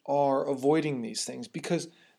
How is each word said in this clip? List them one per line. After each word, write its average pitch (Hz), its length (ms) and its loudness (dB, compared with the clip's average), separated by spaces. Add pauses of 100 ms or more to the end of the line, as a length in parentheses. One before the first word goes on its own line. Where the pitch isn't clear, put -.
are 143 400 2
avoiding 139 560 2
these 110 220 -6
things, 123 220 -10
because 165 420 -4 (300)